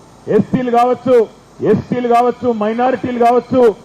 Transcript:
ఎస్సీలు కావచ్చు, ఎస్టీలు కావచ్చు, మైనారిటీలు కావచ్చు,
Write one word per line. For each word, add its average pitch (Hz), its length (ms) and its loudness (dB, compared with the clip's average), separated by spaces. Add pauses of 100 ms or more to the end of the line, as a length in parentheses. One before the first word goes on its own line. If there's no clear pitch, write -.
(280)
ఎస్సీలు 240 440 -2
కావచ్చు, 240 560 2 (440)
ఎస్టీలు 247 360 -2
కావచ్చు, 240 460 0
మైనారిటీలు 240 720 -4
కావచ్చు, 240 600 2